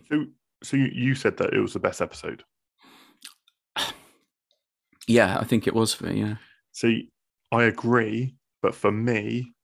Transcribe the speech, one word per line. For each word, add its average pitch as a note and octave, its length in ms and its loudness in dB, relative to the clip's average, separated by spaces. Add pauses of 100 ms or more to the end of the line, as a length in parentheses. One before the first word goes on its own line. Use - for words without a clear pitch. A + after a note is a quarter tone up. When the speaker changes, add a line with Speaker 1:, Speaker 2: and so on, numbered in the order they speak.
(100)
Speaker 1:
So, D3+ 140 0 (380)
so - 160 -2
you, C3+ 140 4
you B2+ 220 0
said - 220 0
that - 160 0
it G#2 80 2
was G2+ 140 -2
the G2+ 60 -4
best - 200 -2
episode. - 420 -8 (1300)
Speaker 2:
<sighs> - 80 -4 (1200)
Yeah, G#2+ 320 6
I A2+ 60 -2
think A2+ 220 0
it - 80 0
was A2+ 180 2
for - 140 -8
me, G2 140 -2
yeah. G#2+ 160 -4 (360)
Speaker 1:
See, A#2 380 -2 (420)
I A#2 120 4
agree, A#2 720 0 (260)
but - 120 0
for - 160 2
me, A2+ 640 -2 (120)